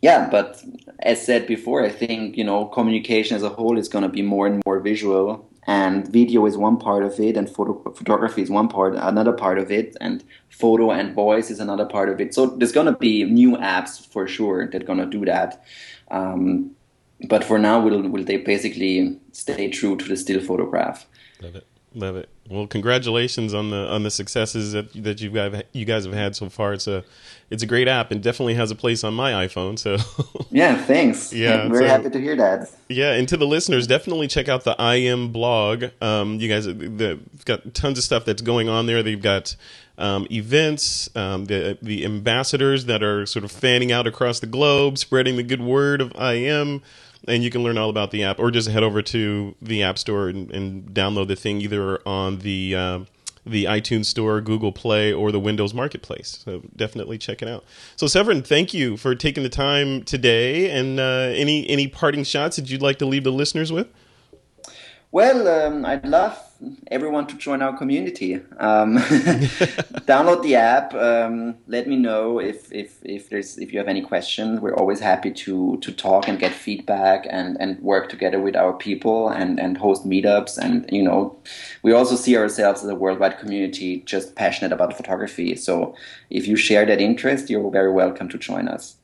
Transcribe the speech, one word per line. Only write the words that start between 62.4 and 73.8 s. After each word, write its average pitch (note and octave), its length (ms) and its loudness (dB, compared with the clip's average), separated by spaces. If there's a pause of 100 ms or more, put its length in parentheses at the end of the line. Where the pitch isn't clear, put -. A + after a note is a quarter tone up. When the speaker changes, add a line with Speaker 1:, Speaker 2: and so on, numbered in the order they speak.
Speaker 2:
that C3 120 -8
you'd C3 120 -4
like C#3 180 0
to D3 60 0
leave C3+ 180 0
the C3 80 2
listeners D3+ 400 -2
with? F3+ 160 -2 (1300)
Speaker 1:
Well, A#3 340 6
um, D3+ 380 2
I'd C3+ 200 -4
love F3 320 2 (540)
everyone D3 360 -2
to - 100 -14
join C#3 240 -4
our C3+ 160 -2
community. C#3 580 -4 (220)
Um, G#2+ 400 4
<laughs> - 0 -
Speaker 2:
<laughs> C#3+ 1120 2
Speaker 1:
download E3+ 360 6
the C#3+ 120 4
app. A#2+ 380 4
Um, A#2 640 0 (120)
let A#2+ 200 -4
me C#3 80 0
know A2+ 440 2
if, G2+ 320 -6
if, - 320 -12
if G2+ 260 -12
there's, G2+ 280 -6
if - 160 -10
you G2+ 60 -2
have G2+ 80 -4